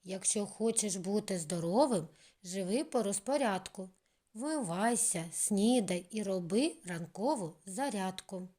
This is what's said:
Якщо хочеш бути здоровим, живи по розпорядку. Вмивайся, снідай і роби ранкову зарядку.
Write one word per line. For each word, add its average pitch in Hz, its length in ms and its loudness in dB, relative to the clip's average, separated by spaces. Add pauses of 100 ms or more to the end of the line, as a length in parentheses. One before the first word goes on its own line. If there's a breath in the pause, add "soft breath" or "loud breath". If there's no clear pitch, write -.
Якщо 190 420 0
хочеш 214 500 0
бути 196 440 -2
здоровим, 170 680 2 (360 soft breath)
живи 190 400 -2
по 262 200 0
розпорядку. 196 840 -2 (440)
Вмивайся, 220 1000 0
снідай 196 800 4
і 214 120 -4
роби 196 520 2 (100)
ранкову 180 680 -4 (100)
зарядку. 190 800 -4 (120)